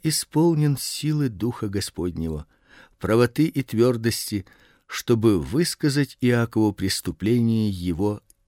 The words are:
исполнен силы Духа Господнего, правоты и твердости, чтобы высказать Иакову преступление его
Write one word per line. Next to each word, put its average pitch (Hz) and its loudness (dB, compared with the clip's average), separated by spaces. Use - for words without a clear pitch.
исполнен 151 0
силы 147 -2
Духа 107 -4
Господнего, 82 -4
правоты 120 2
и 139 -4
твердости, 113 0
чтобы 110 2
высказать 143 -2
Иакову 117 2
преступление 110 0
его 90 -4